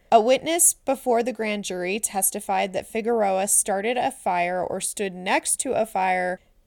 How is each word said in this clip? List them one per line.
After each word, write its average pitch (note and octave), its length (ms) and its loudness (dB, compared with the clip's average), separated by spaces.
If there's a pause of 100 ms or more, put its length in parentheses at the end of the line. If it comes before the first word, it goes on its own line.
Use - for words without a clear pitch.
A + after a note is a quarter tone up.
(100)
A A3+ 100 8
witness C#4 520 2
before B3 500 0
the A#3 120 -4
grand G#3 300 -4
jury F#3 360 -4
testified G3 720 -2
that - 140 -4
Figueroa G#3 640 0
started A3 500 0
a C4 120 0
fire F3+ 540 -2
or - 160 -6
stood F#3+ 340 -4
next G3 460 -2
to C4+ 140 -2
a A3 100 2
fire F#3 560 0 (260)